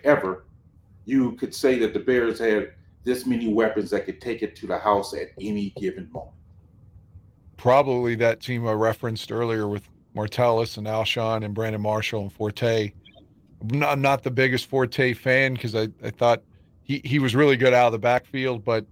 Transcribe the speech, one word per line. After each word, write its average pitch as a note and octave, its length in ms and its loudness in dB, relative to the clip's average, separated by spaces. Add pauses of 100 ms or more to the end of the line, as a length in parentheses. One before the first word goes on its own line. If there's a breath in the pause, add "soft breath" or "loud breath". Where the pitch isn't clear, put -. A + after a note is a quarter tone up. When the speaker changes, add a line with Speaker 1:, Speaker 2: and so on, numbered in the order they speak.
Speaker 1:
ever, C3+ 400 0 (580)
you B2+ 300 0
could - 200 -8
say C3 260 2
that A2 140 0
the G#2+ 60 -4
Bears A#2 400 0
had A2 320 0 (320)
this B2 220 -4
many A#2 280 0
weapons A2 360 0
that G2+ 160 -2
could - 160 -10
take A#2 200 -6
it - 140 -6
to G#2+ 120 -14
the F2+ 100 -2
house G2+ 360 0
at D2+ 160 -8 (120)
any G2+ 300 -6
given F#2 420 -8
moment? E2 160 -14 (1300)
Speaker 2:
Probably B2 580 2
that A2+ 260 2
team A#2+ 260 -4
I A2 60 0
referenced A2 580 -2
earlier A2 380 -2
with G2+ 140 -6 (320)
Martellus A2+ 600 0
and G#2+ 100 -10
Alshon A2 580 -2
and G#2 80 -6
Brandon A2 280 -4
Marshall G#2+ 420 -2
and G2 100 -10
Forte. A2 580 -2 (800)
I'm C#3 80 0
not, D3 120 2
I'm C#3 100 0
not C#3 220 2
the - 80 -2
biggest B2+ 360 0
Forte B2+ 460 0
fan C3 420 2
'cause A#2 200 -6
I, A2 120 0 (160)
I A2 60 -8
thought A#2+ 340 2 (400)
he, C#3 220 -4
he C3+ 140 0
was C3 140 0
really C#3 220 6
good B2 180 4
out B2 140 6
of A#2 60 4
the A2 60 -4
backfield, B2 680 -2
but A2+ 260 0